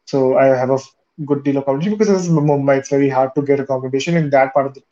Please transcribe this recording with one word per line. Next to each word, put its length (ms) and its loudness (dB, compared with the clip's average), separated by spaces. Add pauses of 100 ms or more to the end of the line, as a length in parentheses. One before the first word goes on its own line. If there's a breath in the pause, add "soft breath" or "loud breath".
So 300 0
I 100 4
have 240 2
a 40 0
f-, 200 -6 (320)
good 180 -2
deal 140 0
of 60 -4
accommodation 280 -2
because 160 0
this 160 2
is 60 -2
Mumbai. 480 2
It's 120 -8
very 180 2
hard 260 0
to 80 -2
get 180 0
accommodation 560 -2
in 140 0
that 240 2
part 120 0
of 80 -10
the, 180 -20